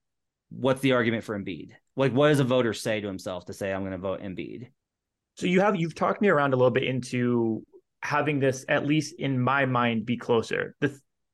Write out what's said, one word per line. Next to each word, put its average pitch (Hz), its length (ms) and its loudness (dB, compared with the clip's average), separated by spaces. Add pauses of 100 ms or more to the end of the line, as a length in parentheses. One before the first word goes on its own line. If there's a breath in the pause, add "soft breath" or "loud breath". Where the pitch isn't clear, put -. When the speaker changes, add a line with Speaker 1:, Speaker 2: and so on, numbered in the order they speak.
(500)
Speaker 1:
What's 127 320 -2
the 135 120 4
argument 113 300 2
for 107 140 -6
Embiid? 95 340 -10 (260)
Like, 131 160 2
what 147 160 4
does 143 100 4
a 135 60 2
voter 120 280 2
say 107 280 -4
to 104 60 -6
himself 95 380 -8
to 98 80 -10
say, 98 200 -4
"I'm 95 100 -4
gonna 95 140 -6
vote 92 240 -6
Embiid"? 87 480 -12 (640)
Speaker 2:
So 180 100 -6
you 180 140 2
have, 202 160 2
you've 165 180 -4
talked - 280 -2
me 208 80 4
around 143 240 4
a - 20 4
little 127 160 6
bit 117 120 0
into 123 840 0 (360)
having 147 380 0
this, 131 300 0
at 147 160 0
least 151 340 0
in 135 200 -2
my 135 260 2
mind, 120 400 0
be 117 100 -2
closer. 110 640 -2
The 143 80 2
th-, 131 140 -10 (320)